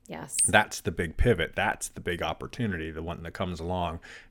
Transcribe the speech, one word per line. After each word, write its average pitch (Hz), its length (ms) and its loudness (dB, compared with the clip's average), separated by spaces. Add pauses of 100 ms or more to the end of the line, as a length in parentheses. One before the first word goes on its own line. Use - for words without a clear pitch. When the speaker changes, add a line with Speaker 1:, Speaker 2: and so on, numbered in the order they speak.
Speaker 1:
Yes. 160 300 -8 (100)
Speaker 2:
That's - 340 4
the - 100 -2
big 85 260 -4
pivot. 87 380 4
That's - 320 0
the - 140 -14
big 87 220 -2
opportunity, 80 680 -4
the 80 120 -8
one 82 200 -6
that 82 100 -10
comes 90 260 -4
along 85 400 -2 (320)